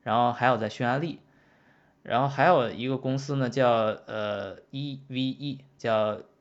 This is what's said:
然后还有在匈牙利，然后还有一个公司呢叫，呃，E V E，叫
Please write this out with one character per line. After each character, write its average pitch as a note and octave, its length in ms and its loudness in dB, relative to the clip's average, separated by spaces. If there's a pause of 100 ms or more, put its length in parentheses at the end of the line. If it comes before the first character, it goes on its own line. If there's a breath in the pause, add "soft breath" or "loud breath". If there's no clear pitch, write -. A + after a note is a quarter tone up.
然 G#2+ 140 -2
后 A#2+ 180 2
还 A#2+ 140 2
有 B2+ 100 4
在 G#2+ 120 -4
匈 A#2+ 180 -4
牙 B2 100 0
利， D#3+ 220 -6 (800 soft breath)
然 A#2+ 200 0
后 C#3 60 2
还 C#3 200 2
有 C3+ 240 4
一 A2 160 -6
个 C3 100 -2
公 C3 220 -2
司 C#3 160 -6
呢 C3 160 0
叫， B2 180 4 (380)
呃 G#2 500 -6 (140)
，E C#3 380 -8
V B2+ 100 -6
E， C3 400 -4 (180)
叫 G#2+ 440 0 (200)